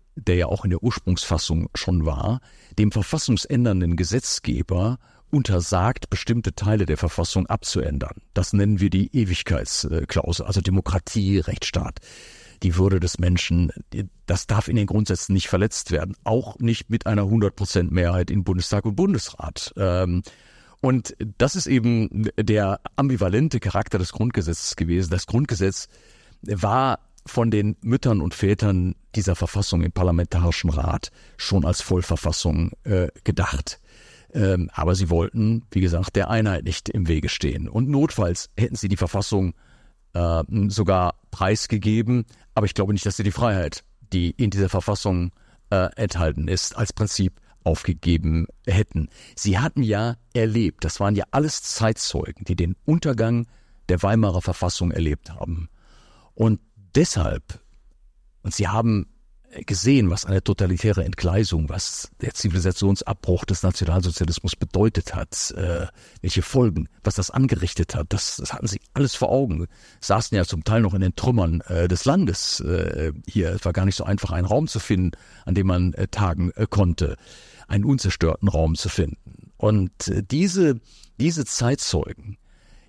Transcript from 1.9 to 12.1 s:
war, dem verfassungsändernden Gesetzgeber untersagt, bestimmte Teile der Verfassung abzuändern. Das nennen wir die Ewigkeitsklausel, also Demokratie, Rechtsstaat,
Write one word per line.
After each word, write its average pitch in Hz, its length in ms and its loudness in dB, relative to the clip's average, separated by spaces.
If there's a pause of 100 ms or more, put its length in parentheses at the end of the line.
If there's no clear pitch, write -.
war, 80 360 -2 (360)
dem 104 140 4
verfassungsändernden 107 1040 0
Gesetzgeber 92 1040 -2 (300)
untersagt, 98 800 0
bestimmte - 460 -2
Teile 104 300 2
der 78 100 0
Verfassung 85 520 -2
abzuändern. 69 680 -2 (200)
Das - 200 0
nennen 101 260 4
wir 98 100 4
die 95 240 0
Ewigkeitsklausel, 85 1300 -2
also 92 160 0
Demokratie, 95 800 0
Rechtsstaat, - 600 -4 (640)